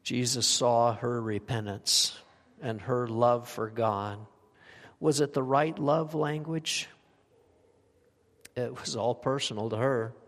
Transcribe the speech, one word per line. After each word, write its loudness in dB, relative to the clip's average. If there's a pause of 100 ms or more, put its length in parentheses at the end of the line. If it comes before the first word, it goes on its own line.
Jesus 0
saw 4
her -2
repentance -2 (460)
and -4
her 0
love 4
for -6
God. -2 (840)
Was 2
it 0
the 0
right 2
love 0
language? -4 (1700)
It -2
was -8
all 0
personal -2
to -2
her. 0 (120)